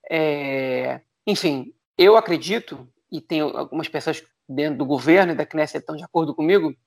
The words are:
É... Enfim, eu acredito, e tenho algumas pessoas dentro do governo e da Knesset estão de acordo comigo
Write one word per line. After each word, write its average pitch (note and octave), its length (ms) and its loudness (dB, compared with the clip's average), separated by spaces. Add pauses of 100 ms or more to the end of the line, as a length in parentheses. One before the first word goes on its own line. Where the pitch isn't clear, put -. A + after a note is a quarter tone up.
(120)
É... C3+ 880 -2 (240)
Enfim, D3 480 -2 (240)
eu G3 180 8
acredito, E3+ 720 -2 (240)
e D#3+ 80 -10
tenho D3+ 380 -4
algumas C#3+ 300 -8
pessoas D#3 360 -6 (240)
dentro C#3+ 300 -4
do C#3+ 80 -4
governo D#3+ 460 4
e D3+ 40 -2
da D3 100 -4
Knesset D3+ 340 -4
estão D#3 160 -10
de D3+ 80 -12
acordo D#3+ 320 -2
comigo D#3+ 400 2 (120)